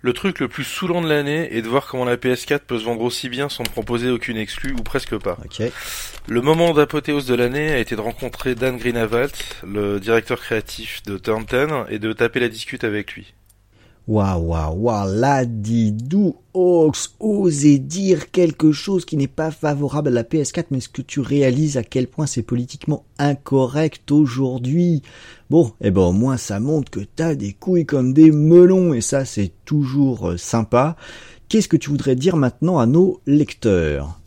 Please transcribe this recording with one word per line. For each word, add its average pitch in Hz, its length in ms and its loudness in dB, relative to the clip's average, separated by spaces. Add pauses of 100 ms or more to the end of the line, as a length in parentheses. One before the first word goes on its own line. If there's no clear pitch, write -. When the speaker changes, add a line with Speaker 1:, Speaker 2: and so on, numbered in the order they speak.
Speaker 1:
Le 120 120 0
truc 185 260 -4
le 135 80 -4
plus 139 160 -10
saoulant 170 380 -4
de 160 60 -4
l'année 147 460 -2
est 117 60 -2
de 110 80 -8
voir 131 180 -2
comment 127 200 -6
la 123 100 0
P 127 140 -2
S 123 160 -2
quatre 143 180 -2
peut 123 140 -4
se 110 60 -6
vendre 117 180 -4
aussi 120 260 -4
bien 135 220 -6
sans - 140 -8
proposer 117 440 -4
aucune 117 300 -4
exclue, 120 340 -6
ou 123 100 -4
presque 113 360 -6
pas. 90 260 -6
Speaker 2:
Ok. - 180 -10 (640)
Speaker 1:
Le 117 140 0
moment 160 320 4
d'apothéose 147 540 0
de 127 80 0
l'année 131 380 0
a 139 60 0
été 117 180 -2
de 107 40 -6
rencontrer 120 540 -6
Dan 127 240 -2
Greenawalt, 117 880 -4
le 101 320 -2
directeur 113 420 0
créatif - 640 -8
de 98 160 -8
Turn 110 260 -4
ten, 131 460 -2
et 107 80 -6
de 110 160 -4
taper 120 260 0
la 120 80 0
discute 113 360 -10
avec 104 280 -4
lui. - 220 -20 (760)
Speaker 2:
Waouh, 95 380 0
waouh, 80 260 -2
waouh, 101 460 -2
là, 135 240 2
dis 113 480 0
donc, 147 420 0 (180)
Hawks, 175 580 2 (100)
oser 160 580 4
dire 165 540 -2
quelque 160 400 2
chose 180 320 -2
qui - 120 -6
n'est 139 120 0
pas 160 240 -4
favorable 147 560 -2
à - 20 2
la 117 140 2
P 160 160 -2
S 139 100 -2
quatre, - 220 -6
mais 135 60 -2
est-ce 123 100 -8
que - 120 -12
tu - 200 -6
réalises 143 560 2
à 117 80 -2
quel 127 240 -2
point 151 180 -4
c'est 127 160 -4
politiquement 127 600 -4 (160)
incorrect 139 920 0
aujourd'hui ? 135 920 2 (460)
Bon, 156 320 4
eh 104 120 2
ben, 95 80 4
au 90 100 6
moins, 120 280 2
ça 101 200 -6
montre 139 320 -2
que - 80 -8
t'as 156 380 -2
des 151 160 -6
couilles 175 340 0
comme 131 260 0
des 156 200 10
melons, 175 640 6
et 117 60 0
ça, 135 240 0
c'est 98 280 -4 (120)
toujours, 135 680 0
euh, 90 60 -2
sympa. 120 600 0 (520)
Qu'est-ce 214 200 2
que 165 80 2
tu 143 140 0
voudrais 135 260 0
dire 165 200 2
maintenant 143 440 0
à 117 60 4
nos 170 400 4
lecteurs ? 85 1000 0